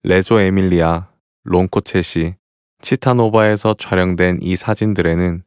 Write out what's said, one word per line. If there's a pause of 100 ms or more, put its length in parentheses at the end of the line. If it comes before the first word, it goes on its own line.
레조
에밀리아, (380)
론코체시, (460)
치타노바에서
촬영된
이
사진들에는